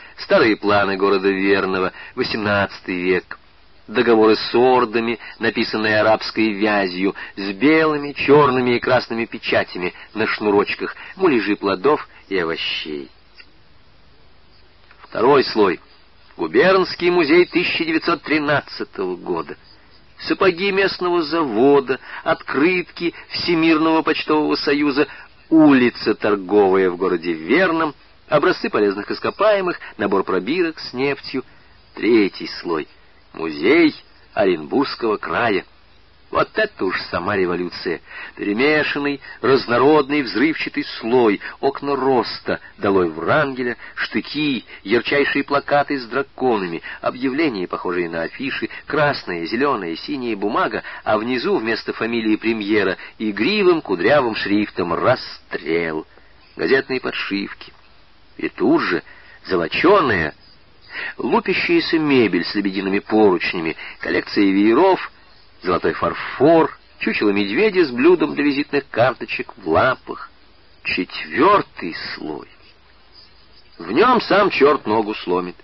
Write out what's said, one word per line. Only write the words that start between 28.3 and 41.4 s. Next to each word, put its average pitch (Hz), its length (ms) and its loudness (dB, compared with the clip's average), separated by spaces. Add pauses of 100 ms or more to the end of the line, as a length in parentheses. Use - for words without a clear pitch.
полезных 101 400 0
ископаемых, 185 680 0 (200)
набор 196 260 0
пробирок 165 560 -2
с - 140 -14
нефтью. 139 500 -6 (500)
Третий 101 520 2
слой. 80 420 -6 (460)
Музей 98 600 2 (380)
Оренбургского 101 880 -2
края. 95 480 -2 (640)
Вот 156 300 -2
это 214 260 -2
уж 92 180 -2
сама 95 340 -4
революция. 87 640 -2 (340)
Перемешанный, 143 840 -2 (200)
разнородный, 135 800 2
взрывчатый 139 640 -2 (140)
слой. 113 420 2 (200)